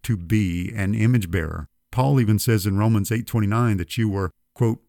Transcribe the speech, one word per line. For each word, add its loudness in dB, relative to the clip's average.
to -2
be -2
an -2
image 2
bearer. -4
Paul 2
even 2
says 0
in 0
Romans 2
eight -4
twenty-nine 0
that -6
you 0
were, -2
quote, -2